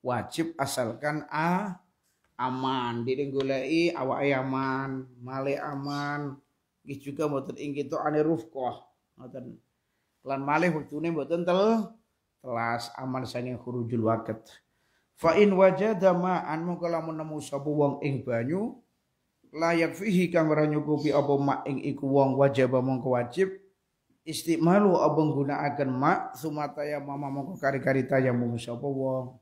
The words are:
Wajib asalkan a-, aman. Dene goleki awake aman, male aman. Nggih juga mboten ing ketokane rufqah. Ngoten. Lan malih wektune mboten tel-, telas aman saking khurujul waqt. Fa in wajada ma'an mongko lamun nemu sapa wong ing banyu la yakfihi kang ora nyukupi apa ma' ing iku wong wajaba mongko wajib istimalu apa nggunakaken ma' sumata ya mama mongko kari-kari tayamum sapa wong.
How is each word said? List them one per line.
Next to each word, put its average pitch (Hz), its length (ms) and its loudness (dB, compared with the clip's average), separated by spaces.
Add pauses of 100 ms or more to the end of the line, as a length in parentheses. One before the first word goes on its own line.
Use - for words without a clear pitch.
Wajib 127 560 -4
asalkan 139 720 -4
a-, 180 480 -2 (640)
aman. 127 640 -2
Dene 135 240 -2
goleki 139 640 0
awake 135 400 0
aman, 131 720 -2 (160)
male 135 400 -6
aman. 143 800 -6 (400)
Nggih 139 320 -12
juga 151 160 -2
mboten 139 320 -6
ing 143 160 -6
ketokane 151 480 0
rufqah. 135 640 -4 (320)
Ngoten. 127 320 -14 (720)
Lan 135 160 -4
malih 156 320 2
wektune 151 400 -4
mboten 165 320 -2
tel-, 196 480 2 (480)
telas 117 560 -4
aman 127 320 -6
saking 123 320 -8
khurujul 117 480 -2
waqt. - 560 -4 (520)
Fa 165 240 4
in 202 160 6
wajada 190 560 6
ma'an 175 480 0
mongko 170 320 -4
lamun 160 240 -4
nemu 156 240 -8
sapa 143 240 -6
wong 147 400 2
ing 135 160 -2
banyu 139 560 -2 (720)
la 165 240 0
yakfihi 175 560 2
kang 160 240 4
ora 151 160 4
nyukupi 147 400 0
apa 143 320 4
ma' 139 240 0
ing 139 240 -4
iku 135 160 -6
wong 135 320 4
wajaba 127 480 4
mongko 127 320 0
wajib 160 320 0 (800)
istimalu 170 640 4
apa 147 240 4
nggunakaken 143 720 0
ma' 135 480 0
sumata 147 480 -6
ya 147 160 -4
mama 139 320 -8
mongko 139 240 -8
kari-kari 135 480 2
tayamum 120 560 2
sapa 120 240 -10
wong. 131 580 -4